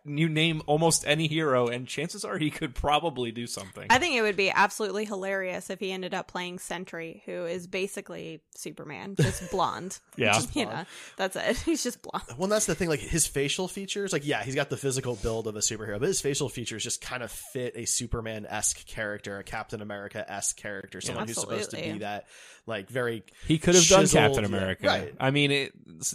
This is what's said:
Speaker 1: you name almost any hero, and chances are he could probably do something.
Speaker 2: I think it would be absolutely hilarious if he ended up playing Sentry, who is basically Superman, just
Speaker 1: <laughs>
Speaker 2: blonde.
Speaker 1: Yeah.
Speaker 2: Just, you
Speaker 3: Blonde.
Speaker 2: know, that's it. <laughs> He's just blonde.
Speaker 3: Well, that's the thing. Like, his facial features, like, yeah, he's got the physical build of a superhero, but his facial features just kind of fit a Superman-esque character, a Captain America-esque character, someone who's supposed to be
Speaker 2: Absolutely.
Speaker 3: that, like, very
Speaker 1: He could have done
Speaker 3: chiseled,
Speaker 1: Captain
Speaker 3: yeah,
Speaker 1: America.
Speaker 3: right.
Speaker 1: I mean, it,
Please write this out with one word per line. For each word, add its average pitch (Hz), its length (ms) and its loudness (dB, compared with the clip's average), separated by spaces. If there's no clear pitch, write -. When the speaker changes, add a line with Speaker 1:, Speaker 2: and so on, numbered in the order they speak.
Speaker 1:
you 147 240 2
name 156 360 2
almost 156 420 4
any 156 200 4
hero, 143 400 4
and 120 200 -4
chances 185 380 -6
are - 120 -4
he 156 140 2
could 131 240 -6
probably 143 560 2
do 117 160 -6
something. 98 420 -10
Speaker 2:
I 240 100 0
think 320 160 2
it 233 60 4
would 208 140 2
be 190 160 2
absolutely 208 540 2
hilarious 190 640 -4
if 190 100 -6
he 190 120 -4
ended 185 220 -6
up 185 140 -4
playing 180 320 -6
Sentry, 175 680 -10
who 175 200 -6
is 175 220 -4
basically 180 720 -6
Superman, 151 600 -10
just 190 360 2
Speaker 1:
<laughs> - 0 -
Speaker 2:
blonde. 175 480 0
Speaker 1:
Yeah. - 180 4
Speaker 2:
Just, 226 220 2
you 285 100 0
Speaker 3:
Blonde. - 140 -6
Speaker 2:
know, 175 60 -8
that's 190 180 -2
it. 233 220 0
<laughs> - 80 -6
He's 330 180 0
just - 180 -4
blonde. - 240 -8
Speaker 3:
Well, 190 120 0
that's 214 160 4
the 165 100 2
thing. 175 140 0
Like, 147 100 2
his - 280 2
facial 143 400 0
features, 196 460 -6
like, 143 120 0
yeah, 120 180 0
he's 131 120 -4
got 143 140 0
the 127 80 -4
physical 123 380 -2
build 113 320 -2
of 107 80 -6
a 107 40 -8
superhero, 104 400 -2
but 143 80 2
his 190 140 0
facial 139 280 0
features 113 340 -6
just - 180 -4
kind 123 220 -8
of 110 80 -10
fit - 440 -8
a 117 100 -8
Superman-esque 110 1000 -2
character, 104 520 -6
a 98 40 -12
Captain 110 380 -8
America-esque 101 760 -6
character, 98 440 -10
someone - 260 -6
who's 117 120 -4
supposed - 320 -4
to - 60 -8
be - 60 -8
Speaker 2:
Absolutely. - 160 -6
Speaker 3:
that, 104 280 -8
like, 104 240 -6
very 117 340 -2
Speaker 1:
He 160 120 6
could 175 160 8
have 175 120 10
done 190 140 12
Speaker 3:
chiseled, - 340 8
Speaker 1:
Captain 104 160 2
Speaker 3:
yeah, 101 60 0
Speaker 1:
America. 95 300 0
Speaker 3:
right. 82 320 0
Speaker 1:
I 135 120 4
mean, 143 200 6
it, 139 200 0